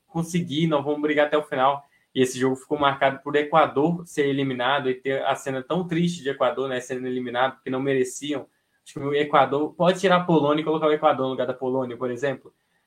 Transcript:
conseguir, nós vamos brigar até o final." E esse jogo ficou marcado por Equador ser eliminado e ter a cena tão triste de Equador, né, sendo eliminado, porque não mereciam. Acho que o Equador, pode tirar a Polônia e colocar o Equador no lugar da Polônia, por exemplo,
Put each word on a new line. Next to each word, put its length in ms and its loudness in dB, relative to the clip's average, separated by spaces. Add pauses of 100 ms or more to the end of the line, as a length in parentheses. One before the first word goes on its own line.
conseguir, 600 -2
nós 160 2
vamos 180 -2
brigar 260 2
até 100 2
o 60 0
final." 400 0 (320)
E 60 4
esse 160 0
jogo 180 0
ficou 220 -6
marcado 460 2
por 120 -2
Equador 720 2
ser 220 -2
eliminado 600 0
e 60 2
ter 300 -4
a 100 2
cena 300 -6
tão 240 -4
triste 340 -2
de 80 -4
Equador, 400 0
né, 100 -4
sendo 280 -8
eliminado, 480 -2
porque 160 -10
não 100 -2
mereciam. 640 -2 (400)
Acho 80 -20
que 60 -10
o 160 -2
Equador, 580 2
pode 260 2
tirar 180 4
a 60 0
Polônia 380 4
e 20 -2
colocar 220 0
o 60 4
Equador 340 2
no 60 -2
lugar 160 -2
da 80 -4
Polônia, 420 -2
por 140 -4
exemplo, 420 -6 (340)